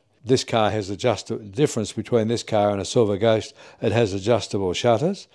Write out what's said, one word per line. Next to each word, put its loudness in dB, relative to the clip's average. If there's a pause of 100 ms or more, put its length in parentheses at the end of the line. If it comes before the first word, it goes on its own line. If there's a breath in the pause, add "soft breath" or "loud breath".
(220)
This 2
car 0
has -4
adjust-, -2
the -6
difference -2
between 0
this -2
car 2
and -2
a -4
Silver 2
Ghost, 0 (260 loud breath)
it 0
has 2
adjustable 0
shutters, 0